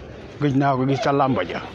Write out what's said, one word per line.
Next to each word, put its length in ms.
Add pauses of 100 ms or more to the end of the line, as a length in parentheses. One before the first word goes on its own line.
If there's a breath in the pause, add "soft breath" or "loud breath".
(400)
Gëj 160
naa 200
ko 100
gis 140
ca 120
làmba 360
ja. 120 (140)